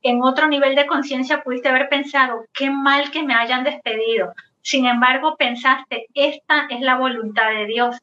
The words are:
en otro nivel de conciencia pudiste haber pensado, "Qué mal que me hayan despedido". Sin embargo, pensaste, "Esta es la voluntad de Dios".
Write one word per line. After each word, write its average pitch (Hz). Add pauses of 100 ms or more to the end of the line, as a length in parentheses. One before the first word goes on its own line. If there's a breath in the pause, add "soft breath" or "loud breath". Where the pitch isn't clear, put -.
en 240
otro 262
nivel 277
de 285
conciencia 294
pudiste 247
haber 269
pensado, 262
"Qué 277
mal 277
que 311
me 262
hayan 247
despedido". 226 (280 loud breath)
Sin 262
embargo, 254
pensaste, 254
"Esta 294
es 240
la 262
voluntad 226
de 214
Dios". 240